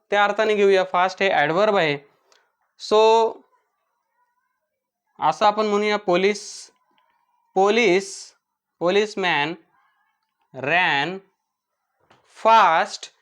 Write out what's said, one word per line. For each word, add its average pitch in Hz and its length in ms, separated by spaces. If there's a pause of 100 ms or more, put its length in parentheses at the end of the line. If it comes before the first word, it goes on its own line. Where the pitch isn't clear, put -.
त्या 202 140
अर्थाने 214 320
घेऊया. 196 280
फास्ट 185 380
हे 190 80
ॲडव्हर्ब 165 460
आहे. 156 220 (840)
So 220 520 (1900)
असं 160 260
आपण 214 200
म्हणूया 208 320
पोलीस, 196 720 (840)
पोलीस, 196 800 (480)
policeman 180 720 (1000)
ran 156 640 (1200)
fast 202 720 (140)